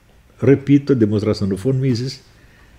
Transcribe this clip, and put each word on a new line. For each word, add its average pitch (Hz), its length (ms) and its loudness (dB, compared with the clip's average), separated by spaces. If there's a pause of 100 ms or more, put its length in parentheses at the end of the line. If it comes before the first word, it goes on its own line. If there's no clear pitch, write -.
(400)
repito 139 520 2
a 131 40 2
demonstração 104 520 0
do 95 80 -2
von 131 180 -4
Mises, 131 480 -4 (560)